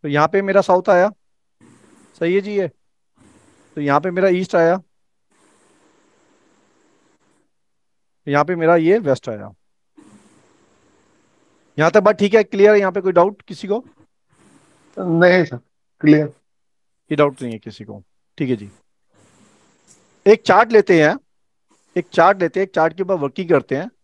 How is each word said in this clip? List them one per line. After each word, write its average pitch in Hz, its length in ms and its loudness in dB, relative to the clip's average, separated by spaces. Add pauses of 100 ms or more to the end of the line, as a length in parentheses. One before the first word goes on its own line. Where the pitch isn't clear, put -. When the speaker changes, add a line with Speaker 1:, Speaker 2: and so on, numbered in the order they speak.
Speaker 1:
तो 156 40 -10
यहां 147 200 0
पे 196 140 -2
मेरा 196 180 0
साउथ 185 280 0
आया, 190 220 2 (1080)
सही 170 140 -2
है 196 60 2
जी 202 180 -8
ये, 180 100 -4 (1040)
तो 156 60 -10
यहां 143 200 0
पे 185 100 -6
मेरा 185 180 0
ईस्ट 185 260 -2
आया, 170 280 2 (3500)
यहां 143 160 0
पे 175 120 -6
मेरा 165 200 2
ये 170 220 2
वेस्ट 139 300 -4
आया। 107 240 -14 (2250)
यहां 156 120 2
तक 214 100 4
बात 208 140 2
ठीक 202 200 -2
है, 220 100 4
क्लियर 208 280 2
है? 208 80 4
यहां 190 120 -4
पे 196 80 -6
कोई 185 120 -4
डाउट 180 300 0
किसी 190 260 -16
को? 220 160 -6 (1120)
Speaker 2:
नहीं 175 460 2
सर, 131 120 -12 (440)
क्लियर। 151 260 4 (840)
Speaker 1:
ये 151 60 -4
डाउट 143 260 -2
नहीं 120 100 -10
है 110 60 -12
किसी 107 260 -20
को, 101 180 -20 (360)
ठीक 131 120 -4
है 123 60 -2
जी। 101 140 -18 (1600)
एक 214 160 4
चार्ट 220 300 2
लेते 196 300 4
हैं, 165 160 0 (760)
एक 175 120 -8
चार्ट 185 320 2
लेते 175 200 -4
हैं, 196 60 -2
एक - 80 -20
चार्ट 160 220 -2
के 190 60 -8
ऊपर 190 120 -4
वर्किंग 165 340 -8
करते 135 280 -2
हैं 185 140 -10 (140)